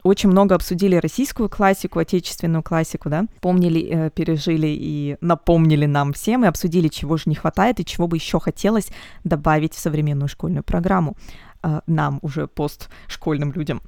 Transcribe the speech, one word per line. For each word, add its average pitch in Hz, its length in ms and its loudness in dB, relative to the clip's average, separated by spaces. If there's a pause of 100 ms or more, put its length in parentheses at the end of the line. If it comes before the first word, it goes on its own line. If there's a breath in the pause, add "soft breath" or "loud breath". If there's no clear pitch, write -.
очень 196 260 4
много 190 260 6
обсудили 185 400 2
российскую 202 540 -2
классику, 190 500 0
отечественную 165 640 -2
классику, 160 460 -2
да, 160 160 -2 (140)
помнили, 175 480 2
э, 160 220 0
пережили 156 580 0
и 147 540 -4
напомнили 160 640 4
нам 143 260 0
всем, 233 320 0
и 208 40 6
обсудили, 165 400 2
чего 147 280 -2
же 151 120 -2
не 151 80 0
хватает 196 440 0
и 170 60 -4
чего - 220 -2
бы 170 100 -2
еще 170 220 -2
хотелось 202 500 0 (340 loud breath)
добавить 156 520 0
в - 40 -16
современную 147 480 -2
школьную 160 360 -4
программу, 180 520 0 (460 loud breath)
э, 151 260 -2
нам, 147 340 0
уже 147 260 -6
постшкольным - 1040 -6
людям. 151 340 -6